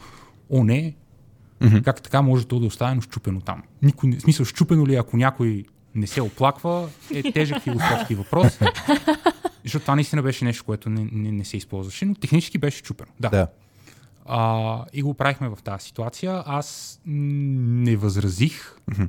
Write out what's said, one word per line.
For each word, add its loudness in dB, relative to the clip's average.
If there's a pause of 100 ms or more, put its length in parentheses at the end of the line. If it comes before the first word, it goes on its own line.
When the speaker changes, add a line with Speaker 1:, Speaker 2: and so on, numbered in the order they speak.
(500)
Speaker 1:
о, 4
не, 2 (640)
Speaker 2:
Мгм. 8
Speaker 1:
как 2
така 2
може 4
то -2
да 2
остане 0
счупено -6
там? -8 (180)
Никой 4
не, 0
в -10
смисъл, 4
счупено 2
ли, 4
ако 0
някой 0 (320)
не -2
се -4
оплаква, -2 (240)
е -4
тежък 0
философски -2
въпрос. -2 (500)
Speaker 3:
<laughs> -4
Speaker 1:
Защото -4
това 2
наистина 0
беше -2
нещо, -4
което -6
не, -2
не, -4
не -4
се -10
използваше, -8
но 0
технически 0
беше -2
счупено. -14
Да. 0
Speaker 2:
Да. 4 (800)
Speaker 1:
А, -2
и -6
го -2
правихме -2
в -8
тази -10
ситуация. -6
Аз -8
не 0
възразих 0 (160)
Speaker 2:
Мгм. 0